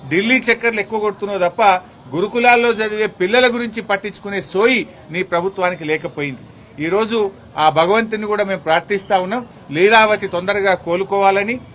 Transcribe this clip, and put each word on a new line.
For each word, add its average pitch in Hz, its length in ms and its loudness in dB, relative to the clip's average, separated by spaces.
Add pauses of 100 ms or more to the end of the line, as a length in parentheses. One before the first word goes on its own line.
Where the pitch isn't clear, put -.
ఢిల్లీ 214 300 0
చక్కర్లు 233 420 0
ఎక్కువ 208 200 -6
కొడుతున్నావు 202 380 -4 (100)
తప్ప 220 140 -2 (520)
గురుకులాల్లో 240 580 2
చదివే 214 340 -2
పిల్లల 226 480 2
గురించి 233 280 -6
పట్టించుకునే 202 580 -6
సోయి 220 460 0 (240)
నీ 175 120 -6
ప్రభుత్వానికి 180 640 -2
లేకపోయింది. 151 580 -6 (440)
ఈరోజు 208 440 -2 (280)
ఆ 156 120 4
భగవంతుని 214 560 0
కూడా 208 180 0
మేము 190 160 -4
ప్రార్థిస్తా 185 580 0
ఉన్నాం, 214 280 -4 (240)
లీలావతి 208 580 4
తొందరగా 190 460 0
కోలుకోవాలని 196 880 0 (140)